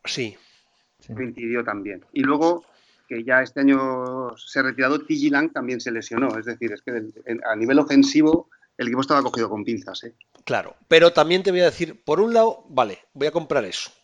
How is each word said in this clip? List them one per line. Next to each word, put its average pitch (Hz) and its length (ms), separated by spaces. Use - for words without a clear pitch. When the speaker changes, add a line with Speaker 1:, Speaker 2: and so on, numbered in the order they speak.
Speaker 1:
Sí. 117 320
Speaker 2:
Sí. - 140
Speaker 3:
Coincidió 120 480
también. 101 500
Y 139 100
luego, 160 420
que 117 140
ya 127 180
este 131 200
año 131 760
se - 220
ha 135 40
retirado, 131 360
T 147 160
G 147 160
Lang 143 220
también 123 280
se 120 120
lesionó. 113 440
Es 110 100
decir, 117 260
es 104 100
que - 80
del, 110 240
en, 117 200
a 113 100
nivel 117 240
ofensivo 147 720
el 120 120
equipo 127 140
estaba 139 200
cogido 120 260
con 104 160
pinzas, 98 400
¿eh? 117 100
Speaker 1:
Claro, 107 300
pero 165 240
también 165 300
te 190 100
voy 180 80
a 175 60
decir, 160 360
por 156 180
un 226 140
lado, 226 340
vale, 117 300
voy 143 160
a 147 40
comprar 147 320
eso. - 260